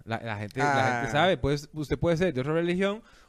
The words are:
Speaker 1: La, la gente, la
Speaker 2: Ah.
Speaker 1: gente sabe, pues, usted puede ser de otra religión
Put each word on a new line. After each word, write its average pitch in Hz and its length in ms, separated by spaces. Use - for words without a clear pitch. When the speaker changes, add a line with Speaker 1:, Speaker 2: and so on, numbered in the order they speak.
Speaker 1:
La, 110 160
la 113 180
gente, 104 220
la 143 120
Speaker 2:
Ah. 131 280
Speaker 1:
gente 113 120
sabe, 165 240
pues, 139 380
usted 151 240
puede 170 180
ser 170 160
de 127 80
otra 147 140
religión 180 480